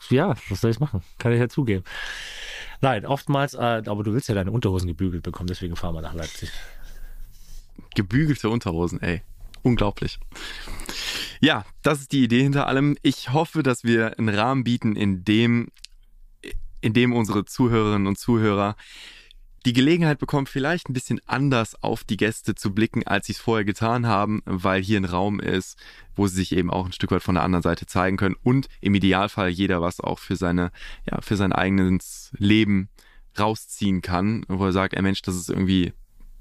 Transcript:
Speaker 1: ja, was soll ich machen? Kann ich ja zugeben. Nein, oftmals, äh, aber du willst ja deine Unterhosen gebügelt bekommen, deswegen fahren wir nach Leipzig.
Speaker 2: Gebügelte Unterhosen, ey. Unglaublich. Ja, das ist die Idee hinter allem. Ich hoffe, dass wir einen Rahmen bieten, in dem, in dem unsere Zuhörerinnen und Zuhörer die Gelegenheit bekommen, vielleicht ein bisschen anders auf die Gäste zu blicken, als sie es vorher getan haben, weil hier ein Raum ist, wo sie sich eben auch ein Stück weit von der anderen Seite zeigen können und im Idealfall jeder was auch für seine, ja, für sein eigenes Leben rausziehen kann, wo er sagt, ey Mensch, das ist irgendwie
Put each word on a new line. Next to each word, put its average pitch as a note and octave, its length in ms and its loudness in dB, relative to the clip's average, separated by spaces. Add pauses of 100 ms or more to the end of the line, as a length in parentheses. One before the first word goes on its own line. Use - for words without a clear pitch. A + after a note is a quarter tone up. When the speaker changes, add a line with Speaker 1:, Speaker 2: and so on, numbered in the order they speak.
(100)
Speaker 1:
ja, D3 240 4 (160)
was G2 100 -4
soll A2+ 100 2
ich A2+ 80 -2
machen? - 240 -2 (160)
Kann A#2 140 2
ich A#2+ 80 4
ja B2 80 2
zugeben. G#2+ 360 0 (960)
Nein, B2 240 2
oftmals, C#3 480 -2
äh, A#2 320 0
aber G#2 180 -2
du G#2+ 80 0
willst B2+ 160 -2
ja A2 60 0
deine F#2+ 160 0
Unterhosen F#2+ 380 0
gebügelt F2 340 -2
bekommen, F2 240 -8
deswegen F2+ 280 -6
fahren E2+ 200 -4
wir D#2+ 80 -6
nach D#2+ 100 -8
Leipzig. - 380 -8 (1400)
Speaker 2:
Gebügelte A#2+ 560 0
Unterhosen, F2 520 0
ey. E2+ 200 -2 (400)
Unglaublich. G#2+ 560 0 (1200)
Ja, B2+ 240 4 (180)
das D3 180 2
ist - 120 -12
die C#3 100 4
Idee A#2+ 200 4
hinter C#3 240 2
allem. C#3 360 2
Ich B2+ 300 0
hoffe, D#3+ 300 0
dass C3 220 0
wir A2+ 340 2
einen A2 100 0
Rahmen A#2 360 2
bieten, A#2 320 2
in F#2+ 280 0
dem, A#2 440 4 (1120)
in A2+ 100 0
dem A#2+ 220 4
unsere G#2 320 0
Zuhörerinnen G#2+ 600 2
und G2 120 0
Zuhörer G#2+ 580 2 (880)
die B2 80 2
Gelegenheit D3+ 460 4
bekommen, C#3 280 0
vielleicht D3 440 -4
ein - 20 -4
bisschen B2 340 -2
anders B2 560 0
auf A2 220 -2
die G#2 140 -2
Gäste G#2+ 360 0
zu G2 200 -4
blicken, A2 320 0
als G2 200 -2
sie G#2+ 60 -4
es - 60 -10
vorher A2 260 2
getan A2+ 420 0
haben, G#2 380 0
weil F#2+ 380 0
hier G2+ 180 2
ein F#2+ 60 0
Raum F#2 340 0
ist, - 380 -4 (360)
wo G2+ 120 2
sie F#2 100 -2
sich F#2 180 0
eben F2+ 160 2
auch F#2 140 0
ein F2+ 80 -8
Stück - 200 -4
weit F2+ 100 2
von F#2 140 0
der D#2+ 80 2
anderen F2+ 180 2
Seite E2+ 240 0
zeigen F#2+ 320 0
können F#2+ 240 0
und C3 260 2 (140)
im G2+ 120 2
Idealfall F#2+ 540 2
jeder F2+ 320 0
was F2 200 -2
auch F2 180 -4
für - 180 -4
seine, F2 340 0 (400)
ja, - 120 -2
für G#2+ 140 -2
sein F#2+ 180 2
eigenes F#2 840 0
Leben G2+ 540 4 (480)
rausziehen G2+ 640 -2
kann, F#2+ 460 -2
wo F#2+ 180 0
er F#2 60 2
sagt, F#2+ 200 0
ey - 80 -2
Mensch, G2 220 0
das F#2 120 -4
ist F2+ 140 -6
irgendwie F#2 460 2 (460)